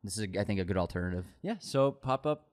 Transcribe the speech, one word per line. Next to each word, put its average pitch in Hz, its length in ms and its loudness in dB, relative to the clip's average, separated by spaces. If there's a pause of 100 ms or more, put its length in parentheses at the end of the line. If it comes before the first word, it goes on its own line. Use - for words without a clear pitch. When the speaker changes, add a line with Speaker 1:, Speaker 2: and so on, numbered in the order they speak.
Speaker 1:
this 104 140 -6
is, 107 100 -2 (120)
I 104 40 2
think, 101 160 0
a 90 60 2
good 92 120 2
alternative. 90 480 0 (160)
Speaker 2:
Yeah, 214 180 -4
so 139 320 2
pop 131 340 -2
up 151 280 0